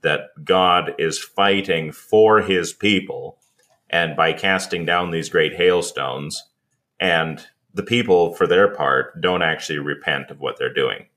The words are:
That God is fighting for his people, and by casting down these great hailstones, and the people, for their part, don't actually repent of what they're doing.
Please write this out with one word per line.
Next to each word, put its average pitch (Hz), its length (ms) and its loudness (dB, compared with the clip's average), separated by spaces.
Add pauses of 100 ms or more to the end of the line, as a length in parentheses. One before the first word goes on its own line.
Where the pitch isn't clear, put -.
That 76 420 -4
God 90 540 2
is 80 220 -2
fighting 95 720 0
for 107 500 4
his 90 320 -2
people, 90 640 -2 (500)
and 82 280 -2
by 82 180 2
casting 92 500 -2
down 87 280 0
these 82 180 -6
great 78 240 0
hailstones, 71 920 -2 (560)
and 80 460 -2 (260)
the 95 120 -8
people, 90 500 2
for 90 140 0
their 92 200 4
part, 67 540 -2
don't 90 220 0
actually 78 340 -2
repent 71 540 -6
of 71 80 -18
what 69 180 -8
they're 65 160 -6
doing. 64 320 -4 (120)